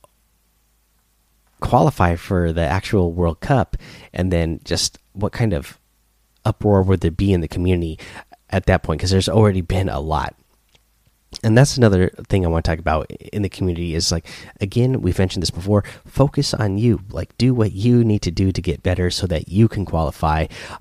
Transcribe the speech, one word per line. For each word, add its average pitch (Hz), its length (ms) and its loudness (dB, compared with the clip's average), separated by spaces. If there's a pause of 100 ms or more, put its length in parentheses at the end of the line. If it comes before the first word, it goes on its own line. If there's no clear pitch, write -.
(1600)
qualify 123 560 2
for 87 380 0
the 85 80 -2
actual 87 500 0
World 82 280 -2
Cup, - 380 0 (360)
and 90 180 -2
then 82 320 0
just - 360 -4 (140)
what 98 180 -6
kind 110 220 -2
of - 260 -6 (640)
uproar 104 400 2
would 92 160 2
there 85 120 0
be 98 220 0
in 87 80 2
the 78 60 -4
community 87 500 -2 (520)
at 92 180 -2
that 90 160 2
point? 78 180 -4
'Cause 90 80 -2
there's 95 200 2
already 98 320 4
been 92 280 -2
a 69 100 -4
lot. 76 360 -4 (1080)
And 113 140 4
that's 139 180 6
another 98 360 4 (180)
thing 95 160 0
I 82 40 0
wanna 82 120 0
talk 80 180 -2
about 78 320 -2
in - 300 -10
the 95 80 -2
community 85 440 -4
is, 82 160 -2
like, 82 160 -2 (360)
again, 120 400 0
we've 90 160 0
mentioned 95 240 0
this 80 80 -2
before, 98 340 0 (220)
focus - 480 0
on 101 240 -2
you. 107 320 2
Like, - 280 -10
do 127 160 2
what 110 200 0
you 120 320 4
need 107 160 2
to 87 100 -4
do 95 220 0
to - 80 -6
get 82 220 -4
better 90 260 0
so - 180 -4
that 82 220 -4
you 107 180 4
can 98 180 -4
qualify. 78 640 0 (340)